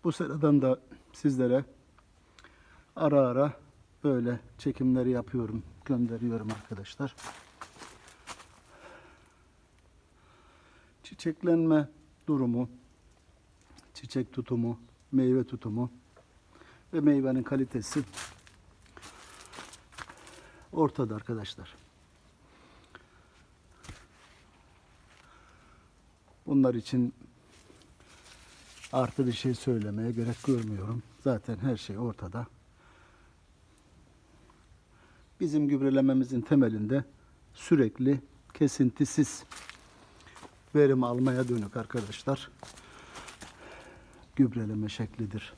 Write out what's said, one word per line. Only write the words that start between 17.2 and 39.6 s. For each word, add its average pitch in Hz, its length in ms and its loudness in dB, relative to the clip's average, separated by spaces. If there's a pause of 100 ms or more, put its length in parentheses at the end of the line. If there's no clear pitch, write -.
kalitesi 131 600 -2 (2750)
ortada 143 440 0
arkadaşlar. 107 600 -10 (4000)
Bunlar 135 280 4
için 120 400 -2 (1800)
artı 127 340 0
bir 120 60 0
şey 127 200 -2
söylemeye 110 580 -4
gerek 117 320 -4
görmüyorum. 110 600 -2 (200)
Zaten 117 340 -2
her 117 200 -2
şey 98 200 -10
ortada. 113 500 -8 (3000)
Bizim 151 280 2
gübrelememizin 131 720 4
temelinde 113 640 2 (500)
sürekli 135 680 2 (320)
kesintisiz 139 880 2 (1300)